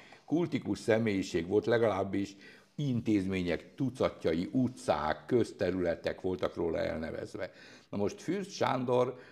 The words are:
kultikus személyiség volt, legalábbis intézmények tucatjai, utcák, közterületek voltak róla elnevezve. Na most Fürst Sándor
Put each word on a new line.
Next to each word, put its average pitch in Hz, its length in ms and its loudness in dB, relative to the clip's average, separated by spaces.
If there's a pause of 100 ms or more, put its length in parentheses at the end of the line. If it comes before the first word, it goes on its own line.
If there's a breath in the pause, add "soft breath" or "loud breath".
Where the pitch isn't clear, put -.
(240 loud breath)
kultikus 139 540 0
személyiség 98 680 2
volt, 104 200 2
legalábbis 101 720 2 (380 loud breath)
intézmények 98 1000 0
tucatjai, 92 760 0
utcák, 80 760 0
közterületek 90 960 0
voltak 92 340 -2
róla 85 240 -2
elnevezve. 85 720 -6 (400 loud breath)
Na 104 60 -8
most 101 240 -2
Fürst 190 300 -4
Sándor 123 680 0 (140 loud breath)